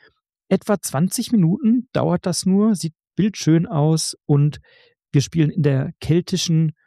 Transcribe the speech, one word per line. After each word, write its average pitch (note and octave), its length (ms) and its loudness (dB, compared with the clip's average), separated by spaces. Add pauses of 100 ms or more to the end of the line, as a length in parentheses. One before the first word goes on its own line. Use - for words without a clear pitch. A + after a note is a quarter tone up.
(480)
Etwa G3 340 -2
zwanzig F#3+ 480 -4
Minuten A3 600 2
dauert D#3+ 340 -2
das - 180 -4
nur, G3+ 300 2
sieht E3 200 -6 (200)
bildschön E3 520 0
aus D#3 500 -2 (100)
und C#3+ 320 2 (540)
wir C#3 100 2
spielen D#3 280 0
in E3+ 120 -2
der C#3 380 0
keltischen D#3+ 720 -2 (140)